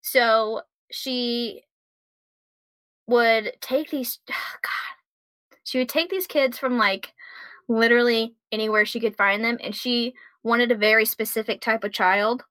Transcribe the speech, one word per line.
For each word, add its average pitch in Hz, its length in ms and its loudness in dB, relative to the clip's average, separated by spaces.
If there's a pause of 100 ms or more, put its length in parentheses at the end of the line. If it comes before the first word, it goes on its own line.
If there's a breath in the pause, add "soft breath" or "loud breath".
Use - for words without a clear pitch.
So 226 600 2 (300)
she 240 680 -6 (1500)
would 226 540 4
take 294 300 -4
these, 262 320 -4
<sighs> - 40 -20
God, - 1400 -12
she - 140 -6
would 254 120 0
take 339 200 -2
these 381 180 -4
kids 269 300 0
from, 247 200 -2
like, 202 360 -2 (540 loud breath)
literally 233 680 2 (160)
anywhere 214 340 0
she 233 140 -8
could 220 160 -2
find 202 280 2
them, 233 180 0
and 208 140 -8
she 240 400 -2 (280 loud breath)
wanted 233 280 2
a 233 40 4
very 220 300 4
specific 220 560 -4
type 226 220 -2
of 202 80 -4
child. 208 600 2